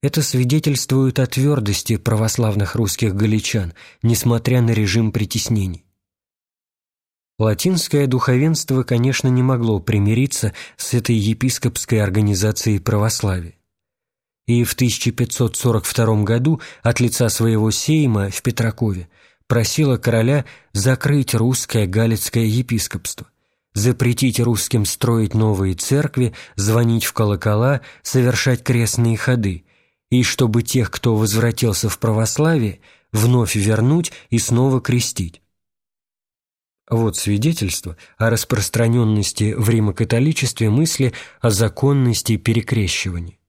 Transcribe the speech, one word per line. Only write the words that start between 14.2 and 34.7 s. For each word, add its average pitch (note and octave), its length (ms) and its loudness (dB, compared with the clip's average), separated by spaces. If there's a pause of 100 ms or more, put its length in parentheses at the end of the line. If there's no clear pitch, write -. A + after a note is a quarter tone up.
И A#2+ 180 2
в - 120 -4
тысяча A#2+ 360 0
пятьсот - 460 -2
сорок A2 280 0
втором A2 380 0
году A#2+ 380 0 (220)
от A#2 160 0
лица A#2 300 0
своего A2 420 0
сейма A#2 580 0
в - 140 -10
Петракове G#2+ 680 -2 (380)
просило B2 500 0
короля A#2 480 0 (260)
закрыть C3 640 0
русское A#2 540 0
галицкое A2+ 560 0
епископство, A2+ 840 -4 (460)
запретить A#2+ 680 0
русским A#2 460 0
строить A2+ 480 0
новые G2+ 400 2
церкви, B2+ 600 0 (220)
звонить A2+ 500 2
в - 80 -6
колокола, A2 680 0 (220)
совершать B2 600 0
крестные A#2 540 0
ходы, G#2 480 -2 (460)
и B2 100 4
чтобы A#2 400 0
тех, A#2 300 -2
кто A#2 240 0
возвратился A2 720 0
в - 80 -6
православие, A2+ 800 0 (320)
вновь A2+ 440 2
вернуть A2 560 2 (180)
и A#2 80 0
снова B2+ 420 2